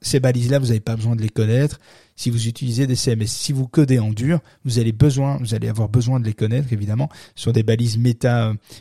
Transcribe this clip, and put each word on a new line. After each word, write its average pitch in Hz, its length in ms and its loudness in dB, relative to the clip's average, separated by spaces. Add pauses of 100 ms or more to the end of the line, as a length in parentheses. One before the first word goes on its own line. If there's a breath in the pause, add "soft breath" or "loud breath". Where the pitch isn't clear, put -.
ces - 180 0
balises-là, 127 400 2
vous 131 100 0
n'avez 113 120 2
pas 113 160 -4
besoin 113 180 0
de 113 60 -2
les 107 80 0
connaître. 117 500 0 (380 soft breath)
Si - 140 -4
vous 117 180 0
utilisez 123 380 -2
des 127 100 0
C - 140 0
M 110 120 0
S, 104 80 -2
si - 220 -4
vous 131 160 -2
codez 131 300 4
en 107 120 0
dur, 135 300 0 (240 soft breath)
vous 127 140 -2
allez 113 140 2
besoin, 139 440 2
vous 113 180 -4
allez 110 140 -4
avoir 107 220 -2
besoin 123 300 2
de 113 40 -2
les 110 100 -4
connaître, 120 380 -2
évidemment. 110 380 -2 (260 loud breath)
Ce - 80 -12
sont 120 80 0
des 113 100 2
balises 113 360 0
méta, 120 500 2
euh, 107 60 -2 (260 loud breath)